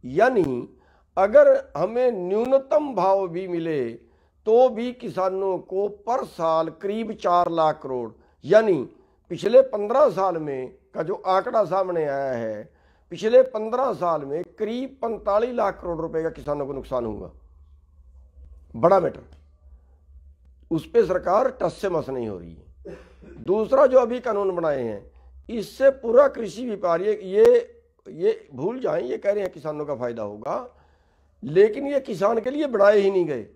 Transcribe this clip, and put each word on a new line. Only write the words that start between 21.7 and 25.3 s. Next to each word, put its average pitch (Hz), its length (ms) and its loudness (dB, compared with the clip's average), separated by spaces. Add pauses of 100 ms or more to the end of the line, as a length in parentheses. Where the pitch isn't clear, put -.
से 196 160 -4
मस 156 200 -4
नहीं 123 180 -4
हो 98 100 -8
रही 85 160 -16
है। - 420 -20 (300)
दूसरा 220 600 2
जो 254 140 6
अभी 240 200 0
कानून 202 360 -2
बनाए 151 280 -2
हैं, 107 280 -8 (380)